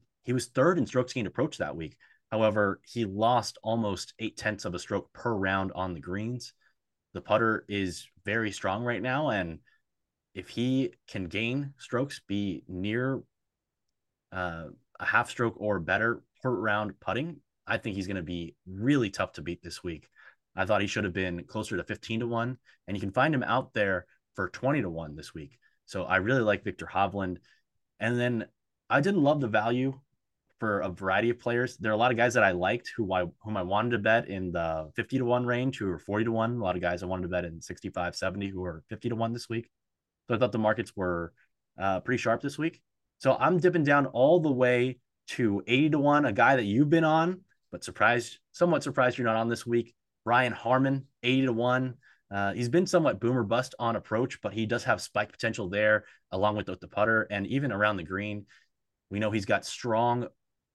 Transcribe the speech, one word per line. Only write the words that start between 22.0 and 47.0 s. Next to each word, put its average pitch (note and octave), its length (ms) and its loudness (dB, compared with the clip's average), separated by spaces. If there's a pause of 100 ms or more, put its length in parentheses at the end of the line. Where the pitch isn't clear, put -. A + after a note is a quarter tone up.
to A#2+ 60 -4
one, A#2 320 -4 (300)
and G2+ 80 -6
you F#2 40 -8
can F#2+ 120 -4
find D3 220 2
him B2+ 80 0
out B2+ 320 -2
there F#2+ 320 0 (280)
for F#2 140 -2
twenty C3+ 340 -2
to F#2 80 -4
one D#2+ 240 -8
this D2+ 200 -14
week. D2+ 240 -14 (280)
So F#2 180 -6
I F#2 120 2
really A2+ 260 2
like G#2 220 2
Viktor F2+ 220 -6
Hovland. F#2+ 500 0 (640)
And A#2+ 180 0
then A#2+ 280 0 (440)
I C3 100 4
didn't F#3+ 220 2
love D3 180 4
the B2 80 0
value A#2+ 520 0 (600)
for G#2 200 0
a G2 80 -2
variety F#2+ 420 0
of A#2+ 100 -4
players. A#2+ 360 -2
There A2+ 140 -2
are G#2+ 40 4
a G#2+ 40 4
lot B2 140 4
of A#2 40 0
guys A#2 180 4
that A2+ 100 6
I F#2+ 80 6
liked F#2 440 -2
who F#2+ 160 -2
I, F2+ 120 2 (180)
whom G#2+ 140 -6
I F#2+ 60 -2
wanted G#2 280 0
to A#2 80 0
bet A2 300 2
in F#2 240 -6
the D#2+ 420 -4
fifty B2 240 -4
to B2+ 60 0
one B2 200 2
range, B2 340 -2
who G2 120 -2
are E2 80 -4
forty G#2 260 -2
to A#2 60 0
one. A2+ 260 0
A A#2 60 -4
lot F2+ 140 0
of F2 60 -4
guys F2 200 -2
I F#2 40 -8
wanted F#2 160 -4
to F2 60 -4
bet F2+ 160 -2
in E2 160 -10
sixty-five, F2 540 -8
seventy, G2 340 -4
who F#2 160 -8
are D#2+ 240 -10
fifty A2 200 -8
to A#2 80 -4
one A2+ 160 -2
this A#2+ 160 -10
week. A#2 200 -6 (600)
So A#2 80 0
I - 20 -2
thought A#2+ 140 2
the A#2 60 -2
markets G#2+ 360 0
were, F2 380 -4 (460)
uh, F#2+ 220 -2
pretty B2 180 -2
sharp A2+ 220 0
this C#3 160 -6
week. D#3+ 240 -4 (380)
So C3 200 2
I'm D#3+ 200 4
dipping F3 260 4
down C#3+ 220 6
all C3+ 320 6
the D#3 140 2
way B2 480 4 (300)
to G#2 360 2
eighty C#3+ 240 4
to D3+ 80 4
one, D3 280 4
a A2+ 60 0
guy A#2+ 220 6
that A#2+ 100 2
you've A2+ 260 4
been E3 140 6